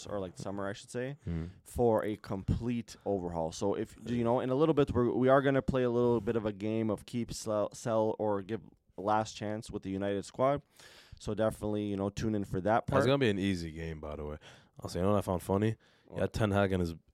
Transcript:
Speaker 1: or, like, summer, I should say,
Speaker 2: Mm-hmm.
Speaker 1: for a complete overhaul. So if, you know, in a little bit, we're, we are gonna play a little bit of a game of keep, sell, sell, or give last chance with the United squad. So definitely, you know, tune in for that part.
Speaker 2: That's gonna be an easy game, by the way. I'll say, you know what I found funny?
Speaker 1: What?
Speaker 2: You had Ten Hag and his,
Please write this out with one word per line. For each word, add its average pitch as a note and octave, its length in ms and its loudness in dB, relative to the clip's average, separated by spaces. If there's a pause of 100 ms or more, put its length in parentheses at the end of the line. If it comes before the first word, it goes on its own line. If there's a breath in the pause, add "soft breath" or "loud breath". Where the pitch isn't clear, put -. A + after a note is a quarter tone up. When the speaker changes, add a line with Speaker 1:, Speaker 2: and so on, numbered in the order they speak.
Speaker 1:
or, G2+ 100 -4
like, F#2 180 -8
summer, G2 320 -6
I - 40 -4
should - 180 -14
say, B2+ 260 -6 (100)
Speaker 2:
Mm-hmm. E2 180 -4 (200 loud breath)
Speaker 1:
for A#2 400 2
a G#2+ 100 -4
complete A#2 800 -4 (100)
overhaul. F2 460 -2
So G2+ 240 -2
if, A2 200 -6 (120)
you A#2+ 160 0
know, A#2 160 2
in A#2+ 100 -2
a C3 60 0
little D#3 200 4
bit, C#3 180 2
we're, A#2+ 180 2
we B2+ 160 2
are C3+ 140 8
gonna C3+ 200 4
play C3 220 0
a B2 60 2
little A#2+ 320 4
bit A2+ 160 -2
of G#2+ 80 -2
a G#2+ 80 -2
game A2 360 -2
of G2 160 -2
keep, A#2 280 -6
sell, G#2+ 400 -2
sell, A2 440 0
or G2+ 240 0
give F2+ 200 -6 (360)
last G#2+ 380 0
chance G#2+ 340 -6
with G2+ 140 -8
the G2 60 -6
United G2 360 -2
squad. C#3 360 0 (580 loud breath)
So A2+ 140 -6
definitely, G#2 500 0
you G2+ 140 -2
know, G2 100 0
tune A2 260 -2
in G#2 120 -2
for F#2 160 -4
that G#2+ 260 2
part. C3+ 140 4
Speaker 2:
That's C#3 60 2
gonna C#3 100 4
be C3 120 4
an G2+ 100 0
easy F2+ 320 0
game, D#2+ 280 -8
by D2+ 160 -8
the D2 80 -8
way. D2+ 140 -8 (440 loud breath)
I'll - 80 -10
say, F2 100 -4
you F2+ 60 2
know G2+ 60 4
what G#2 60 4
I F#2 40 4
found F2+ 200 -2
funny? G#2 340 2 (320 soft breath)
Speaker 1:
What? - 80 -18
Speaker 2:
You G2 60 -4
had F#2+ 120 0
Ten G#2+ 160 2
Hag G2 220 4
and F#2 100 2
his, E2 140 -2 (180)